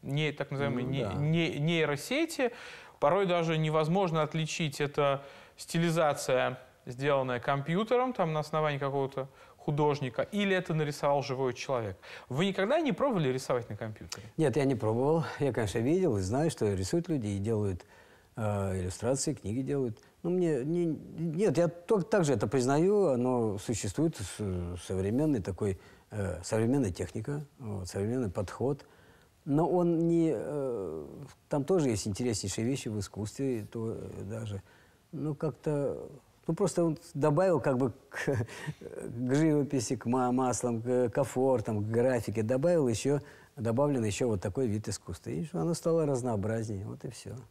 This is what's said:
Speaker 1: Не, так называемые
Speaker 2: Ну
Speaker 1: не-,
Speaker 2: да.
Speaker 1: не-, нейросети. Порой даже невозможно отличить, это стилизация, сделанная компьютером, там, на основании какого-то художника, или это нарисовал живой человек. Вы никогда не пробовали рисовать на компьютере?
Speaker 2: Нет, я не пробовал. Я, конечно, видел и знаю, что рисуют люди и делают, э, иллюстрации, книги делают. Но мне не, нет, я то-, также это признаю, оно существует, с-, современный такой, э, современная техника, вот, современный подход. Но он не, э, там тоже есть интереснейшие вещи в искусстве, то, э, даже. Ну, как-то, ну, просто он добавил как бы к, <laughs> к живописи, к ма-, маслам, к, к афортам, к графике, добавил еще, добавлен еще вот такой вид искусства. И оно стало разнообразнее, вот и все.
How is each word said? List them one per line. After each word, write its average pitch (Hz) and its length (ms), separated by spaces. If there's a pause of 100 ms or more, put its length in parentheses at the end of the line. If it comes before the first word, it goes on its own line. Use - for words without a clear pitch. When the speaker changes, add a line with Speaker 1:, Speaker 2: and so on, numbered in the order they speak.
Speaker 1:
Не, 147 320
так 139 180
называемые 139 340
Speaker 2:
Ну 131 60
Speaker 1:
не-, 135 120
Speaker 2:
да. 98 100
Speaker 1:
не-, 151 460
нейросети. 170 920 (480)
Порой 180 280
даже 170 300
невозможно 156 680
отличить, 156 580
это 143 420 (340)
стилизация, 143 1000 (260)
сделанная 131 540
компьютером, 190 760
там, 170 200
на 151 80
основании 151 360
какого-то 135 520 (280)
художника, 143 680
или 202 320
это 180 180
нарисовал 143 500
живой 127 300
человек. 113 440 (300)
Вы 156 200
никогда 202 340
не 285 100
пробовали 196 380
рисовать 127 400
на 107 80
компьютере? - 460 (120)
Speaker 2:
Нет, 151 220
я 139 80
не 135 100
пробовал. 131 480 (160)
Я, 139 140
конечно, 113 260
видел 147 380
и 95 40
знаю, 131 300
что 104 220
рисуют 98 340
люди 135 200
и 101 120
делают, 104 460 (500)
э, 101 460
иллюстрации, 127 520
книги 113 280
делают. 131 360 (240)
Но 170 80
мне 165 360
не, 170 200
нет, 160 720
я 170 120
то-, - 320
также 156 320
это 117 140
признаю, 156 600
оно 120 500
существует, 139 600
с-, 90 680
современный 110 560
такой, 95 380 (320)
э, 95 320
современная 113 480
техника, 113 540 (140)
вот, 101 280
современный 110 420
подход. 117 560 (600)
Но 151 240
он 170 380
не, 165 280
э, 98 680 (440)
там 147 160
тоже 165 240
есть 110 180
интереснейшие 113 580
вещи 131 240
в 107 100
искусстве, 107 720
то, 113 260
э, 92 260
даже. 104 380 (500)
Ну, 147 240
как-то, 143 720 (400)
ну, 165 80
просто 175 300
он 156 120 (160)
добавил 151 460
как 131 180
бы 127 140 (180)
к, - 160
<laughs> 120 220 (320)
к 123 560
живописи, 143 640
к - 80
ма-, 127 260
маслам, 123 500
к, 123 280
к - 80
афортам, 127 680
к 107 60
графике, 117 520
добавил 135 460
еще, 131 320 (380)
добавлен 120 480
еще 117 240
вот 104 120
такой 120 260
вид 107 200
искусства. - 440
И 165 200
оно 165 220
стало 165 320
разнообразнее, 113 800
вот 120 180
и - 60
все. - 260 (160)